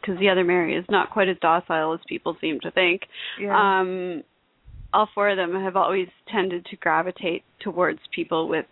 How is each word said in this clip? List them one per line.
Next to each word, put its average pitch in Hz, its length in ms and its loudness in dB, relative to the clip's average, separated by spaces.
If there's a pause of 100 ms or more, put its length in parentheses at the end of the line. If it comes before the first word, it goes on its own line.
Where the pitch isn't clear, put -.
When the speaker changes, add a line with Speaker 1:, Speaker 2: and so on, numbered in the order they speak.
Speaker 1:
'cause 185 160 -4
the 196 100 4
other 185 140 4
Mary 175 320 2
is 175 140 -4
not 202 200 2
quite 190 200 2
as 180 120 -2
docile 160 520 2
as 170 140 -6
people 170 340 -6
seem 156 180 -4
to 156 120 -8
think. 185 320 2 (360)
Speaker 2:
Yeah. 196 400 2
Speaker 1:
Um, 185 440 -4 (720)
all 208 220 4
four 202 140 4
of 196 80 2
them 175 260 -2
have 185 140 -2
always 180 320 2 (200)
tended 185 360 -2
to - 100 -14
gravitate 170 680 -2 (180)
towards 175 380 0 (140)
people 165 360 -2
with 160 220 -2